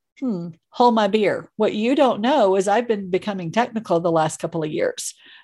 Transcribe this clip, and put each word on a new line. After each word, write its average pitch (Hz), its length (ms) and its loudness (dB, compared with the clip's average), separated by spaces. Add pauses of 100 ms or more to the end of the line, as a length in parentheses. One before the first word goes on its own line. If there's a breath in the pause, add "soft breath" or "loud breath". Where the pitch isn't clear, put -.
(180)
"Hmm, 185 300 -6 (220)
hold 240 240 4
my 214 140 2
beer. 196 480 0
What 208 180 0
you 226 200 0
don't 240 280 2
know 226 340 4
is 196 100 0
I've 233 220 2
been 202 220 -4
becoming 180 420 -4
technical 220 480 -2
the 170 100 0
last 156 280 0
couple 160 260 -6
of 156 80 -6
years." - 420 -4 (300 soft breath)